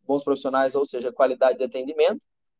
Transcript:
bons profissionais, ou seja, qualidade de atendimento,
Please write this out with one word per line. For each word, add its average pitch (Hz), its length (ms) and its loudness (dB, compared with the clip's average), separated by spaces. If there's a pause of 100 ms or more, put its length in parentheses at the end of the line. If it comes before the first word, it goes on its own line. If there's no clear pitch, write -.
bons 139 200 -2
profissionais, 135 520 0
ou 139 100 0
seja, 123 260 -6
qualidade 127 460 2
de 127 60 -2
atendimento, 151 640 -2 (340)